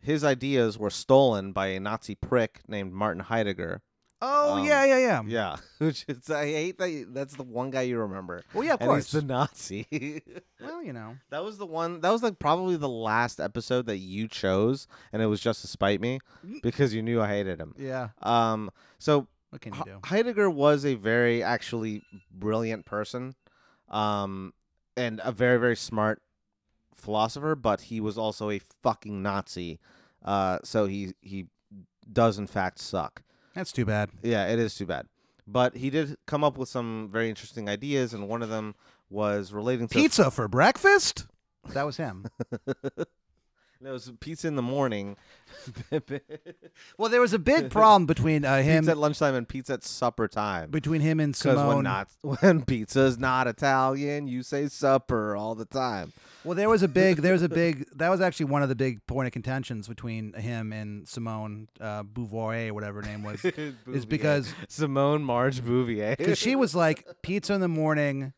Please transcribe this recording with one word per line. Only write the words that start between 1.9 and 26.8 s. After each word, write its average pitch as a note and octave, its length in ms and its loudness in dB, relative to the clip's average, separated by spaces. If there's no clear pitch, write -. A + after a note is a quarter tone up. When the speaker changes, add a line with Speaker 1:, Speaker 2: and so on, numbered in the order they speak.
Speaker 1:
prick - 500 0
named G2 260 -6
Martin F#2+ 300 -2
Heidegger. F#2+ 600 -2
Speaker 2:
Oh, D4 380 2
Speaker 1:
Um, C#4+ 60 0
Speaker 2:
yeah, C#4+ 200 4
yeah, C4+ 140 6
yeah. G#3+ 260 2
Speaker 1:
Yeah, G#2+ 320 -2
<laughs> - 100 -20
which D3+ 300 -2
is, B2+ 200 -10
I D3 180 -2
hate D#3+ 320 -4
that F3+ 120 -2
you, C#3+ 180 -8
that's C3+ 280 -8
the C3+ 80 -10
one B2 260 -6
guy C3 120 -2
you B2 180 0
remember. F#2+ 420 -6
Speaker 2:
Well, A#3 120 -2
yeah, D#4+ 100 2
of - 60 -2
Speaker 1:
And B2 140 0
he's C#3+ 160 -2
Speaker 2:
course. - 20 -6
Speaker 1:
the D3+ 100 0
Nazi. B2+ 640 -4
<laughs> D3+ 760 -12
Speaker 2:
Well, D#4+ 220 -12
you F#3+ 100 -10
know. A2+ 260 -14
Speaker 1:
That D3+ 140 -8
was G#3+ 140 -12
the G3+ 80 -10
one, E3 340 -4
that F3 100 4
was, A3+ 100 2
like, A3 200 -4
probably F3+ 360 2
the D3 120 -2
last A2+ 500 0
episode A#2 480 -2
that G#2 120 -4
you F#2+ 280 -6
chose, G#2+ 600 2
and A2 100 0
it A2+ 40 2
was G#2+ 140 0
just A2+ 200 0
to - 80 -14
spite G2 320 0
me B2 180 -4
Speaker 2:
Mm. A#3 180 -14
Speaker 1:
because A#2+ 300 0
you A2 100 -2
knew A#2 180 0
I G#2 80 2
hated F#2+ 320 -2
him. D#2 180 -12
Speaker 2:
Yeah. C3 300 -8
Speaker 1:
Um, A2 500 2
so C#3+ 300 2
Speaker 2:
What - 120 -16
can A2 120 -12
you D3 80 -10
Speaker 1:
H-, - 40 -8
Speaker 2:
do? G2 180 -16
Speaker 1:
Heidegger G#3 460 2
was D3 340 4
a C#3 120 0
very A#2 480 2
actually A2 580 -4
brilliant A2 540 -4
person, B2 500 -8
um, G2+ 640 -2
and A2+ 260 -4
a B2+ 80 -4
very, B2 300 4
very A#2+ 160 2
smart G#2+ 440 -2